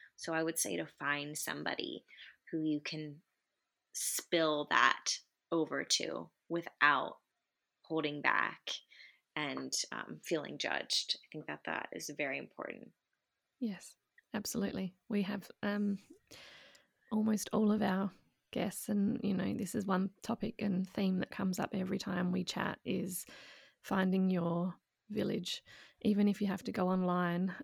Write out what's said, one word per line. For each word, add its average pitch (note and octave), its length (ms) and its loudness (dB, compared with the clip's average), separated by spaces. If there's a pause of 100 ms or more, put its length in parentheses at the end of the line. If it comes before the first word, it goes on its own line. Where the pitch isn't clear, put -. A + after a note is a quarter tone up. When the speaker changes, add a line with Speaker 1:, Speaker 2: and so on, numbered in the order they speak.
(160)
Speaker 1:
So - 160 -6
I D#3+ 100 0
would D#3+ 160 -2
say - 180 0
to E3 100 -4 (120)
find C#3+ 400 -2
somebody - 680 -4 (460)
who D#3+ 120 -2
you D3+ 180 2
can D3+ 360 -8 (760)
spill D#3 800 0
that - 480 4 (320)
over D3+ 340 0
to - 440 -2 (200)
without D3 680 2 (640)
holding D3+ 400 -2
back - 380 2 (760)
and, C3+ 360 -4 (200)
um, - 300 -8
feeling D3 360 -4
judged. - 640 -2
I - 80 -20
think D#3 140 -10
that D3 200 -8
that - 260 -4
is - 240 -10
very C#3 220 -4
important. - 520 -10 (720)
Speaker 2:
Yes, G#3 340 -6 (400)
absolutely. G3 600 -2 (140)
We G3+ 140 0
have, G3 280 -4 (120)
um, G#3 360 0 (1120)
almost A3 420 2
all G#3 200 6
of G#3+ 100 4
our G3 280 2 (400)
guests, - 380 -2
and, G3+ 340 2
you G3 120 2
know, F#3+ 200 0
this G3+ 200 -4
is G3+ 120 -2
one F#3+ 240 2 (120)
topic A3+ 380 -4
and F#3+ 300 0
theme F#3+ 300 2
that - 100 -2
comes F#3+ 280 -2
up - 160 -2
every F#3+ 240 -2
time F3+ 340 0
we F3+ 120 0
chat, - 400 -2
is F#3 400 -4 (580)
finding F#3+ 480 4
your E3+ 440 2 (360)
village, - 520 -2 (400)
even G3+ 260 6
if G3+ 120 2
you G#3 60 2
have G3 180 0
to - 80 -4
go F3+ 160 2
online, F3+ 640 2 (120)